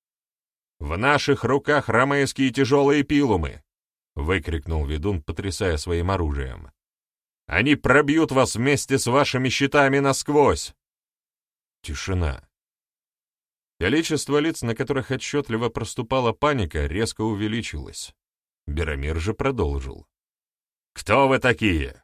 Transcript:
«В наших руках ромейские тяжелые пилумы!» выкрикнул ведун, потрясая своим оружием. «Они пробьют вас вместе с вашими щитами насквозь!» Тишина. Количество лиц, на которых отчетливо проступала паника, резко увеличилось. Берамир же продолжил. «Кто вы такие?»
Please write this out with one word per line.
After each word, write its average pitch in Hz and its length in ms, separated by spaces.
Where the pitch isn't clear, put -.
«В 76 180
наших 139 460
руках 139 460
ромейские 135 640
тяжелые 139 520
пилумы!» 110 580
выкрикнул 80 680
ведун, 78 360
потрясая 92 560
своим 85 340
оружием. 69 600
«Они 127 300
пробьют 147 560
вас 127 240
вместе 131 420
с - 100
вашими 131 420
щитами 139 500
насквозь!» 139 760
Тишина. 78 640
Количество 143 580
лиц, 160 240
на 117 140
которых 135 360
отчетливо 123 580
проступала 117 640
паника, 107 540
резко 104 360
увеличилось. 110 920
Берамир 76 540
же 104 140
продолжил. 73 760
«Кто 131 340
вы 131 120
такие?» 98 640